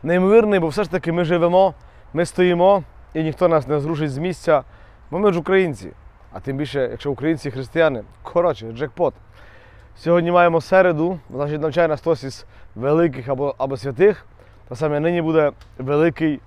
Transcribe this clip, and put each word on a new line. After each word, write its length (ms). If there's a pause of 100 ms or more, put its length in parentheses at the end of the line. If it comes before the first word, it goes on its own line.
Неймовірний, 560
бо 80
все 160
ж 80
таки 200
ми 140
живемо, 480 (400)
ми 120
стоїмо, 580 (300)
і 100
ніхто 240
нас 200
не 120
зрушить 320
з 60
місця, 460 (480)
бо 80
ми 140
ж 60
українці. 520 (420)
А 60
тим 180
більше, 340
якщо 200
українці 360
і 40
християни. 520 (200)
Коротше, 480
джекпот. 420 (840)
Сьогодні 340
маємо 300
середу, 580 (120)
значить, 300
навчає 260
нас 140
хтось 220
із 220 (300)
великих 520
або, 300
або 200
святих. 480 (440)
Та 60
саме 240
нині 220
буде 300 (260)
великий 680